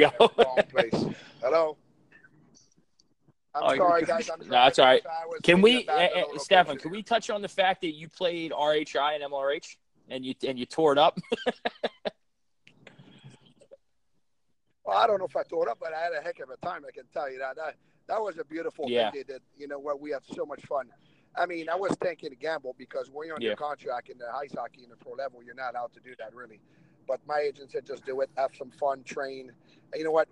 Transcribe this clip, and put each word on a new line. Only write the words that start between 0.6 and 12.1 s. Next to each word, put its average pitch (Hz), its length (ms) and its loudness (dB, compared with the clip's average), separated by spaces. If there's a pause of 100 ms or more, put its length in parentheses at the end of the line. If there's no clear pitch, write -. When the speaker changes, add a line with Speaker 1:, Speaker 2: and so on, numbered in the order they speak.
Speaker 2:
place. 131 240 0 (480)
Hello. 151 360 2 (1800)
I'm 147 80 -4
Speaker 3:
Oh, 139 100 4
you're 135 40 0
Speaker 2:
sorry, 175 240 4
Speaker 3:
good. 156 60 0
Speaker 2:
guys. 165 220 -2
I'm 160 120 -8
Speaker 1:
No, - 80 -14
that's 127 280 6
all 143 80 8
right. 127 160 8
Speaker 2:
sorry. - 220 -10
I - 20 -12
was - 160 -10
Speaker 1:
Can 175 140 8
Speaker 2:
thinking 190 80 6
Speaker 1:
we, 240 200 8
Speaker 2:
about 156 160 0
Speaker 1:
eh, 175 100 4
Speaker 2:
the 160 80 -4
Speaker 1:
eh, 180 40 0
Speaker 2:
location. 151 200 -6
Speaker 1:
Stefan, 175 360 4
can 160 140 -8
we 214 100 -8
touch 226 300 -2
on 208 100 -4
the 202 60 -8
fact 190 340 0
that 165 140 -4
you 160 120 -16
played 170 460 -4
R 151 220 2
H 151 200 -4
I 147 200 0
and 147 80 -6
M 143 100 -8
L 139 60 -4
R 139 120 0
H - 280 -8 (280)
and 131 160 -10
you, 131 120 -6 (120)
and 131 120 -4
you 123 80 -6
tore 160 240 4
it 139 80 4
up? 160 180 6 (300)
<laughs> - 120 -4 (3250)